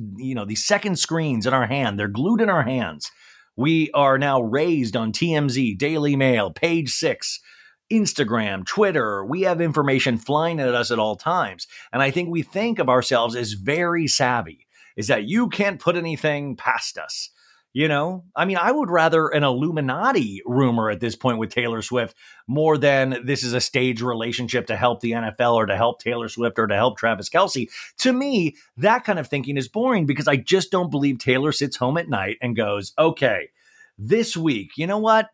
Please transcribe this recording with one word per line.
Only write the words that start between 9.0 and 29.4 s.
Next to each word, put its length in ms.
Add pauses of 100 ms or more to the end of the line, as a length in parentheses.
We 200
have 180
information 560
flying 440
at 140
us 160
at 80
all 180
times. 500 (260)
And 100
I 80
think 200
we 100
think 380
of 100
ourselves 480
as 160
very 540
savvy, 600 (300)
is 120
that 160
you 260
can't 300
put 160
anything 600
past 400
us. 320 (460)
You 140
know, 360 (120)
I 80
mean, 140
I 120
would 200
rather 380
an 160
Illuminati 1000
rumor 460
at 100
this 160
point 220
with 160
Taylor 260
Swift 340 (320)
more 300
than 480
this 180
is 120
a 80
stage 400
relationship 640
to 100
help 240
the 140
N 100
F 140
L 160
or 100
to 100
help 240
Taylor 300
Swift 300
or 80
to 80
help 240
Travis 320
Kelce. 400 (300)
To 120
me, 440 (200)
that 280
kind 140
of 80
thinking 300